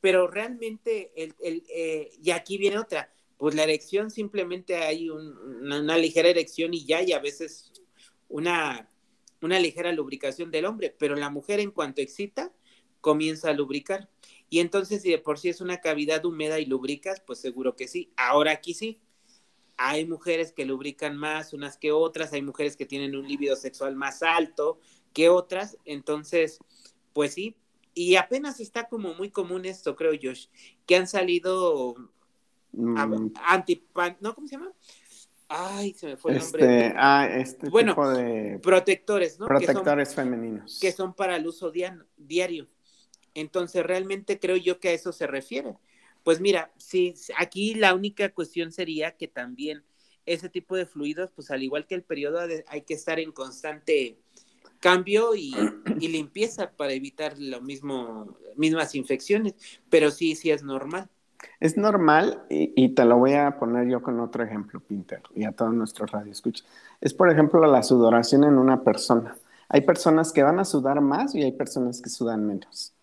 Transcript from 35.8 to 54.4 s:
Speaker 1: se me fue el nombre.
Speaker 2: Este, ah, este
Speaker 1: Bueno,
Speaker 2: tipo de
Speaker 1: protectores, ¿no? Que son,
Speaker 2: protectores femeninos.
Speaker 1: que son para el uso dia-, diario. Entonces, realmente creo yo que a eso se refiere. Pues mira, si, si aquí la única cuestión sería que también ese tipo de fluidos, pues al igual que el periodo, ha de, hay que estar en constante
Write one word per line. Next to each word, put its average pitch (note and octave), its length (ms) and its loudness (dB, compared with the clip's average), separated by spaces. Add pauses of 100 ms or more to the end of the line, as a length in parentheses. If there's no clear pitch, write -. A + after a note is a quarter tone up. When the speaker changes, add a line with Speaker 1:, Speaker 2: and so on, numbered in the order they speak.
Speaker 1:
se - 140 -14
me C#3 100 -10
fue D#3 160 0
el C#3 60 2
nombre. B2 480 6
Speaker 2:
Este, - 100 -2
ah, C#3 340 6
este C3 380 -4
Speaker 1:
Bueno, G#3+ 240 6
Speaker 2:
tipo D3 160 2
de A#2 540 -2
Speaker 1:
protectores, F#3 760 2
¿no? G#3 80 -8
Que C4+ 80 2
son, C#4 120 8
Speaker 2:
protectores C#3+ 480 2
femeninos. A#2 640 -6
Speaker 1:
que F#3 120 0
son F#3 200 -8
para F3+ 240 -4
el D#3+ 100 -4
uso E3 240 -8
dia-, F3 320 -8 (140)
diario. D#3+ 520 -4 (640)
Entonces, E3+ 500 -4
realmente G3 560 -4
creo F#3 160 0
yo F3+ 240 0
que F#3 80 -2
a E3+ 40 2
eso E3+ 200 -4
se D#3+ 140 -6
refiere. C3+ 500 -8 (460)
Pues E3 180 4
mira, F#3 380 0
si, F3+ 380 -2
si - 200 -18
aquí F#3+ 380 -2
la G3+ 200 4
única G3+ 380 -4
cuestión E3 400 -6
sería D#3+ 460 -6
que D#3+ 100 -10
también C3+ 540 -10 (420)
ese E3+ 240 -4
tipo F#3 280 -8
de F3+ 100 -4
fluidos, D3+ 480 -8
pues C#3+ 160 -16
al C3+ 120 -4
igual D3 240 -6
que - 100 -8
el F3 80 -8
periodo, D3 360 -4
ha F3 60 -6
de, E3 220 -8
hay D3 140 -12
que D#3+ 120 -8
estar D#3+ 260 -6
en D#3 120 -8
constante C3+ 840 -4 (600)